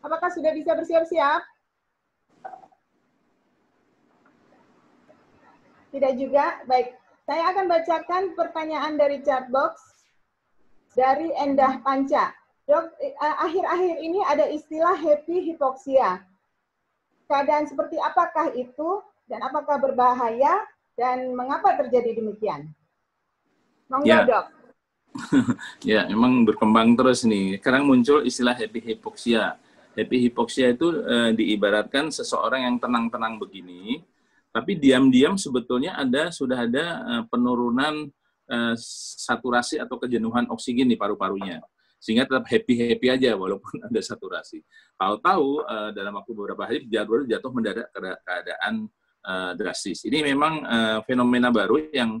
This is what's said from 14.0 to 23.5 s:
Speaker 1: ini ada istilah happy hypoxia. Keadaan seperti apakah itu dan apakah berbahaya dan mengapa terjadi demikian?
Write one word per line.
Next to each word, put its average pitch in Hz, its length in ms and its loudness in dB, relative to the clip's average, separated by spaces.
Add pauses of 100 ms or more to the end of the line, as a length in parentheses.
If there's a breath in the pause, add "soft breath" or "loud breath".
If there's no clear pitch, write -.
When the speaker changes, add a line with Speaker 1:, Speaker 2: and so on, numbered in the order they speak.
Speaker 1:
ini 339 240 -2
ada 294 240 2
istilah 302 400 0
happy 320 600 0
hypoxia. 262 680 0 (1040)
Keadaan 294 400 2
seperti 294 320 -6
apakah 330 560 0
itu 311 480 -4 (240)
dan 233 160 -10
apakah 285 400 -2
berbahaya 247 800 2 (400)
dan 254 320 -2
mengapa 285 480 0
terjadi 233 400 0
demikian? 196 480 -6 (1200)